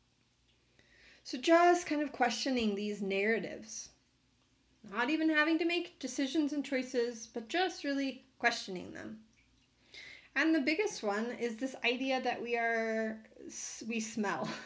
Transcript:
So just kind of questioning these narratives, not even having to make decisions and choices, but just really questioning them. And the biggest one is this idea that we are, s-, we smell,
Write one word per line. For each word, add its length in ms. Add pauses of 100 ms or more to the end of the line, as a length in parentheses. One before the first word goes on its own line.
(1200)
So 140
just 480
kind 160
of 100
questioning 640
these 260
narratives, 880 (1040)
not 160
even 220
having 280
to 60
make 340
decisions 540
and 120
choices, 600
but 220
just 340
really 440 (120)
questioning 540
them. 280 (1160)
And 180
the 60
biggest 420
one 280 (100)
is 160
this 260
idea 380
that 220
we 160
are, 640 (240)
s-, 420
we 120
smell, 500 (160)